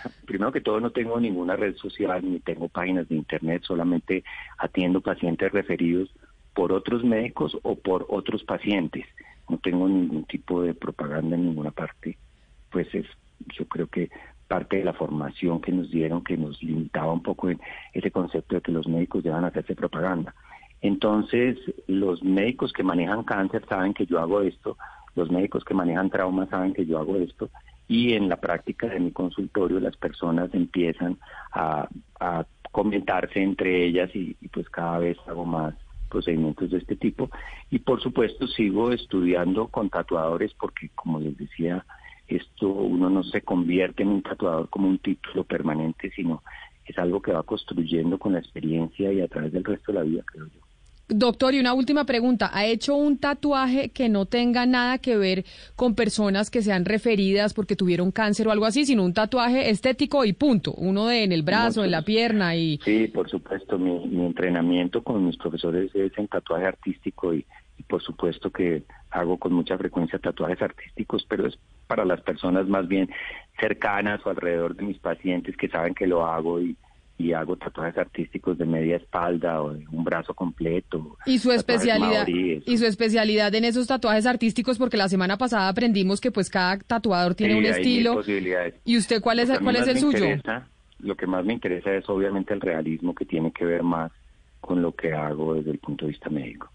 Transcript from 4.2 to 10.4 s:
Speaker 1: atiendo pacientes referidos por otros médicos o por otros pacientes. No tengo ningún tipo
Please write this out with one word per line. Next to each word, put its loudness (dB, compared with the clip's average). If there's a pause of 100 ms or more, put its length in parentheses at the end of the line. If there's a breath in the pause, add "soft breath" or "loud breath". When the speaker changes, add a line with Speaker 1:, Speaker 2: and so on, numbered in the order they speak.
Speaker 1:
atiendo 0
pacientes -2
referidos 0 (420 soft breath)
por 0
otros 0
médicos 0
o -2
por 0
otros -2
pacientes. -2 (440 loud breath)
No -2
tengo 0
ningún 0
tipo -4